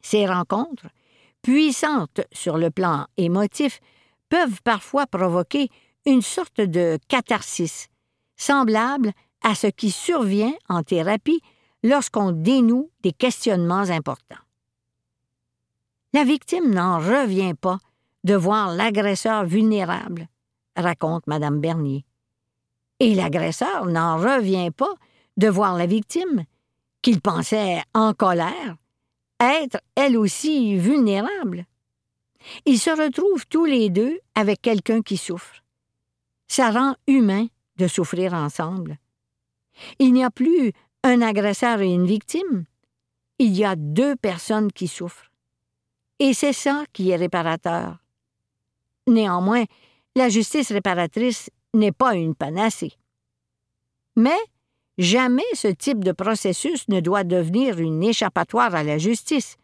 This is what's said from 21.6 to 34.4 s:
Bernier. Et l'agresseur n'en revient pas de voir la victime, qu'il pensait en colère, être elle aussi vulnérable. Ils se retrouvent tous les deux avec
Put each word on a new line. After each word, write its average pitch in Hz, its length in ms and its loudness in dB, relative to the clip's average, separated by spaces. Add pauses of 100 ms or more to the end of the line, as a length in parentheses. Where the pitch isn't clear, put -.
Bernier. 147 440 -4 (960)
Et 226 140 4
l'agresseur 180 720 -2
n'en 165 300 0
revient 190 540 0
pas 320 240 -4 (420)
de 208 120 4
voir 190 280 0
la 175 100 0
victime, 226 580 -2 (580)
qu'il 220 180 4
pensait 202 640 -2 (120)
en 220 200 2
colère, 185 640 -2 (640)
être 262 380 0 (160)
elle 262 220 2
aussi 226 600 0
vulnérable. 208 920 0 (1000)
Ils 254 120 6
se 330 120 0
retrouvent 311 560 0
tous 330 180 0
les 247 240 2
deux 233 300 0 (160)
avec 208 280 0